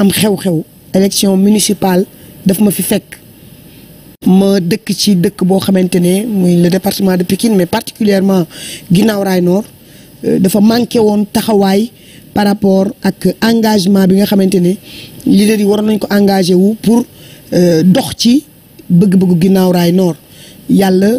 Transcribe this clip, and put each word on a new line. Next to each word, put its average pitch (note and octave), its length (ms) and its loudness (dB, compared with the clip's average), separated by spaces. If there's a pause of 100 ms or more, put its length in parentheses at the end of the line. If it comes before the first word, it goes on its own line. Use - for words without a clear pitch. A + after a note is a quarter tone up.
am G3 100 2
xew-xew, F#3 520 -2 (320)
élection F#3+ 420 0
municipale G3 680 0 (400)
daf F#3 160 0
ma G#3 120 2
fi F#3 100 -6
fekk. - 340 -6 (1120)
Ma G3 340 2
dëkk F3 380 -4
ci G3+ 180 0
dëkk F#3+ 300 -2
boo F#3+ 160 0
xamante F#3 400 0
ne F#3 240 0
muy F#3 340 0
le F3 80 2
département F#3+ 480 -2
de F3+ 60 0
Pikine, G3+ 320 -2
mais F3+ 120 0
particulièrement G3 800 -2 (440)
Guinaw G#3 320 0
Rail F#3 200 -2
Nord, F3+ 220 0 (600)
euh, D3+ 160 -2
dafa F#3+ 200 0
manqué A3+ 380 0
woon G#3 260 0
taxawaay G3+ 680 -2 (440)
par G#3 120 0
rapport G3 420 0 (140)
ak F#3+ 260 -2 (120)
engagement G#3+ 680 0
bi F#3 80 2
nga G3 100 2
xamante G3 340 0
ne F3 140 0 (500)
leader G#3 340 2
yi G#3 60 -2
waroon G#3+ 220 0
nañ G#3+ 120 0
ko - 120 -10
engagé G3 440 2
wu G3 280 2
pour, A#3 220 2 (480)
euh, E3+ 320 2
dox F#3 320 2
ci B3 280 0 (460)
bëgg-bëggu F3+ 480 2
Guinaw F#3 340 2
Rail F3 220 0
Nord. F3+ 220 0 (520)
Yàlla F#3+ 500 2